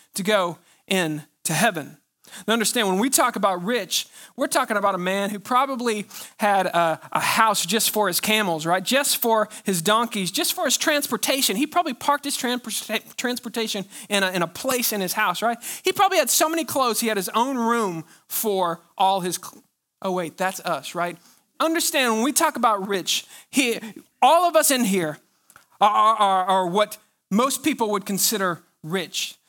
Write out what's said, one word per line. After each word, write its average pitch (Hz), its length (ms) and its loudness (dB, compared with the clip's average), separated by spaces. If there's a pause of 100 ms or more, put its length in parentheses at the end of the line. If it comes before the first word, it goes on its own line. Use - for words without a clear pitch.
(160)
to 196 80 -4
go 180 340 2 (300)
into 160 680 -2
heaven." 160 440 0 (500)
Now 214 60 2
understand, 226 340 0
when 185 120 0
we 254 100 0
talk 262 260 2
about 190 280 0
rich, 202 440 -4 (280)
we're 277 120 -2
talking 247 300 0
about 196 160 2
a 185 60 -4
man 196 320 -2
who 208 80 -8
probably 247 680 -2 (320)
had 196 300 2
a, 165 320 0 (120)
a 151 80 0
house 208 460 2
just 202 240 0
for 208 180 0
his 175 120 -2
camels, 185 480 0
right? 185 160 2
Just 277 340 0
for 220 320 2 (140)
his 185 180 -2
donkeys, 214 480 0
just - 240 -2
for 359 120 -4
his 247 120 2
transportation. 277 760 0
He 262 100 0
probably 320 300 -2
parked - 300 -2
his 285 120 -4
transporta-, 240 800 -6
transportation 226 680 -6 (240)
in 202 120 2
a, 190 80 2
in 185 140 0
a 165 40 0
place 247 460 -4
in 208 80 -2
his 180 120 -4
house, 202 280 0
right? 233 160 0 (260)
He 370 80 2
probably 381 280 4
had 262 100 2
so - 180 2
many 330 180 -2
clothes, 247 340 0
he 233 80 -2
had 220 100 0
his 180 120 -4
own 254 280 0
room 226 480 -2 (220)
for 185 540 -2 (140)
all 190 260 2
his 175 160 -4
cl-, - 260 -16 (400)
oh 190 80 -2
wait, 180 260 -6
that's 190 220 -2
us, 151 340 -6
right? 175 240 -4 (420)
Understand, 302 540 2
when 220 100 2
we 285 80 2
talk 311 260 2
about 214 300 0
rich, 196 380 -4 (240)
he, 240 300 0 (420)
all 330 260 6
of 320 80 0
us 302 140 6
in 254 140 2
here 180 340 0 (640)
are, 208 80 6
are, 214 260 4
are, 190 300 2
are 185 220 2
what 208 300 0 (340)
most 254 320 0
people 240 280 0
would 196 140 -2
consider 190 560 -2 (220)
rich. 170 520 -6 (140)